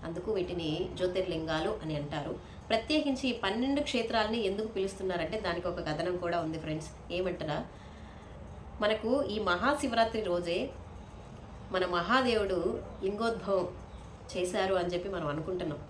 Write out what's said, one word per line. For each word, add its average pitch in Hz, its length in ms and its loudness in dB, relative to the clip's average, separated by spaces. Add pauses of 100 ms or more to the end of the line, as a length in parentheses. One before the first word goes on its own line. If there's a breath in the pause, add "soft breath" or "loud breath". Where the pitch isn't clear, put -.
అందుకు 170 280 -4
వీటిని 175 600 0
జ్యోతిర్లింగాలు 160 880 0
అని 156 120 -2
అంటారు. 147 440 -4 (300 loud breath)
ప్రత్యేకించి 269 600 2
ఈ 233 40 2
పన్నెండు 240 480 2
క్షేత్రాలని 220 640 2
ఎందుకు 202 220 0
పిలుస్తున్నారంటే 190 720 0
దానికి 175 280 0
ఒక 170 200 -2
కథనం 175 300 0
కూడా 170 220 2
ఉంది 160 200 -2
ఫ్రెండ్స్. 156 320 -4 (200)
ఏమంటారా, 170 540 0 (1160 loud breath)
మనకు 220 420 4
ఈ 208 160 0
మహాశివరాత్రి 226 840 4
రోజే 175 460 0 (1000)
మన 185 140 2
మహాదేవుడు 196 1000 4 (200)
లింగోద్భవం 202 640 2 (680)
చేశారు 185 380 2
అని 175 140 2
చెప్పి 175 200 -2
మనం 170 180 -2
అనుకుంటున్నాం. 156 520 -2 (100)